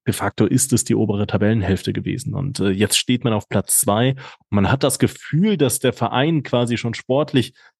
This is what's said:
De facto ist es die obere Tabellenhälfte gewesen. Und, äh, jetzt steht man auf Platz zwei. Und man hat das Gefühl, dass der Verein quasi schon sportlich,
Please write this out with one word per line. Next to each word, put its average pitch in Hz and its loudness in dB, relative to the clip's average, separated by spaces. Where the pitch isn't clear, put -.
De 104 0
facto - 0
ist - 0
es 120 2
die - 0
obere 107 0
Tabellenhälfte 101 0
gewesen. 101 -6
Und, 92 -4
äh, 95 0
jetzt 98 2
steht - 0
man 117 2
auf 104 -2
Platz - 0
zwei. 113 2
Und - -12
man 101 2
hat 123 0
das 139 0
Gefühl, 180 0
dass 139 0
der 123 0
Verein 135 0
quasi 120 0
schon 117 -4
sportlich, 135 -2